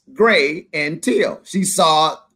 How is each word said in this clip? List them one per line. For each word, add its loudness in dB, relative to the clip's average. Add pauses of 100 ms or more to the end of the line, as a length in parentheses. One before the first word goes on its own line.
(140)
gray 0
and -6
teal." -2
She -4
saw 2 (180)